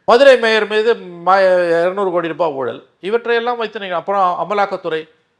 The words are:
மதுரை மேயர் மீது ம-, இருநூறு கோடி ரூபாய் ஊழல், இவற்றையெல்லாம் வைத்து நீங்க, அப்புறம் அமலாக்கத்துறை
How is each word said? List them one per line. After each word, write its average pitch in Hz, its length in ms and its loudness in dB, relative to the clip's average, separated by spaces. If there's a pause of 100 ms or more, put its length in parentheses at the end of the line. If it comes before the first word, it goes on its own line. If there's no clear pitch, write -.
மதுரை 247 340 6
மேயர் 220 280 0
மீது 214 260 0 (320)
ம-, 180 560 2
இருநூறு 190 300 -2
கோடி 170 160 -2
ரூபாய் 160 240 -4
ஊழல், 131 360 -8 (120)
இவற்றையெல்லாம் 233 580 -4
வைத்து 220 220 -8
நீங்க, 185 160 -8
அப்புறம் 185 440 -2
அமலாக்கத்துறை 175 680 -4 (300)